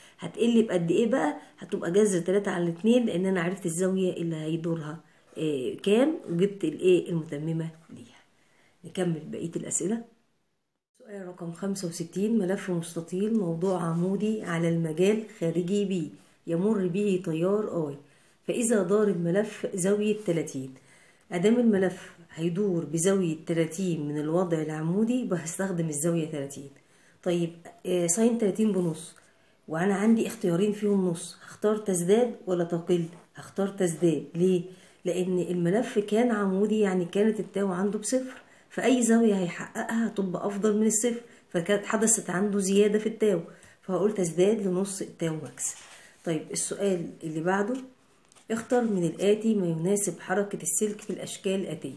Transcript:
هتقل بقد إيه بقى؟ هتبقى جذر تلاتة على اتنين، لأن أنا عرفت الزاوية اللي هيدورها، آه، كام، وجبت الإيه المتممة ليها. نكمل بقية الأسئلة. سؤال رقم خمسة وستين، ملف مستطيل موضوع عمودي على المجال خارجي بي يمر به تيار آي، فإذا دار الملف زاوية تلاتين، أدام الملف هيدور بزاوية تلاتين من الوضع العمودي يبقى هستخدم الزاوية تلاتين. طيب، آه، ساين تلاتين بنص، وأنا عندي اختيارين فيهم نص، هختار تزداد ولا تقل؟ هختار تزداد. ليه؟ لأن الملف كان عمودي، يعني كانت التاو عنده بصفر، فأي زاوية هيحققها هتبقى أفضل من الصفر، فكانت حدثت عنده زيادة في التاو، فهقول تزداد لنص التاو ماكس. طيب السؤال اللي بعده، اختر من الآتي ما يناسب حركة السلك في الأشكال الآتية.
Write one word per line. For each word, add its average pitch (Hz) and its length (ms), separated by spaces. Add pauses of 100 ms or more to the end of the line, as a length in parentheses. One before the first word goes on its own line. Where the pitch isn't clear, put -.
(200)
هتقل 226 440
بقد 175 280
إيه 226 160
بقى؟ 160 300 (220)
هتبقى 170 320
جذر 196 280
تلاتة 190 320
على 175 180
اتنين، 226 360
لأن 185 200
أنا 190 160
عرفت 180 240
الزاوية 185 480
اللي 165 220
هيدورها، 160 640 (380)
آه، 139 360 (100)
كام، 254 320 (140)
وجبت 185 340
الإيه 170 460
المتممة 160 600 (200)
ليها. - 300 (680)
نكمل 170 360 (100)
بقية - 240
الأسئلة. 180 460 (1000)
سؤال 202 280
رقم 180 240
خمسة 190 360
وستين، 190 500
ملف 196 340
مستطيل 180 680
موضوع 175 460
عمودي 190 600
على 170 260
المجال 170 540 (160)
خارجي 175 460
بي 180 240 (380)
يمر 185 400
به 190 380
تيار 170 640
آي، 139 60 (520)
فإذا 226 360
دار 208 240
الملف 175 680
زاوية 208 520
تلاتين، 143 480 (580)
أدام 202 280
الملف 196 520 (220)
هيدور 170 520
بزاوية 165 600
تلاتين 165 600
من 147 120
الوضع 165 420
العمودي 170 600
يبقى 185 220
هستخدم 175 460
الزاوية 156 420
تلاتين. 139 380 (540)
طيب، 175 260 (360)
آه، 180 220
ساين 226 300
تلاتين 214 340
بنص، 175 440 (520)
وأنا 185 280
عندي 220 320
اختيارين 190 440
فيهم 202 360
نص، - 380
هختار 214 320
تزداد 202 580 (120)
ولا 180 160
تقل؟ 170 400 (320)
هختار 196 320
تزداد. 165 560 (120)
ليه؟ 180 260 (440)
لأن 180 340
الملف 175 600
كان 220 320
عمودي، 202 480
يعني 185 260
كانت 214 340
التاو 196 320
عنده 196 280
بصفر، 262 420 (280)
فأي 247 320
زاوية 226 380
هيحققها 226 680
هتبقى 196 400
أفضل 202 300
من 220 100
الصفر، 233 340 (280)
فكانت 202 360
حدثت 220 440
عنده 196 300
زيادة 202 400
في 220 100
التاو، 214 300 (420)
فهقول 190 320
تزداد 190 540
لنص 185 340
التاو - 320 (100)
ماكس. - 320 (500)
طيب 160 160 (100)
السؤال 175 580 (140)
اللي 156 180
بعده، 202 340 (760)
اختر 233 300
من 202 220
الآتي 208 520
ما 185 120
يناسب 170 520
حركة 196 420
السلك 202 400
في - 80
الأشكال - 440
الآتية. 156 440